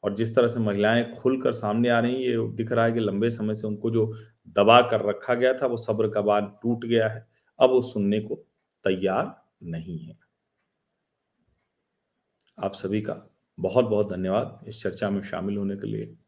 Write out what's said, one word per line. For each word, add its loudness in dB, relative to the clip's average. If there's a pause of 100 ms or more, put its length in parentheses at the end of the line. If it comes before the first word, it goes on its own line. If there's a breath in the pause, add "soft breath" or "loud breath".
और -2
जिस -2
तरह 6
से -2
महिलाएं 2
खुलकर 0
सामने 0
आ 4
रही 0
हैं, -4
ये -2
दिख -6
रहा 2
है 2
कि -2
लंबे 0
समय -4
से -8
उनको -4
जो 0 (280 loud breath)
दबा 8
कर 0
रखा -2
गया 2
था, -2
वो -2
सब्र -2
का -2
बांध 2 (120)
टूट -2
गया 2
है, -14 (320)
अब 8
वो 4
सुनने 0
को -8 (480)
तैयार -2 (180)
नहीं -10
है। -20 (2500)
आप -4
सभी -4
का -10 (240)
बहुत-बहुत 0
धन्यवाद -4
इस -14
चर्चा -4
में -4
शामिल -6
होने -4
के -10
लिए। -8 (100)